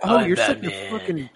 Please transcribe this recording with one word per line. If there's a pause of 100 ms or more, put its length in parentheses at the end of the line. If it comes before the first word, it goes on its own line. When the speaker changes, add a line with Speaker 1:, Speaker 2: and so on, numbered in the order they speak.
Speaker 1:
"Oh,
Speaker 2:
I'm
Speaker 1:
you're
such
a
Speaker 2:
Batman."
Speaker 1:
fucking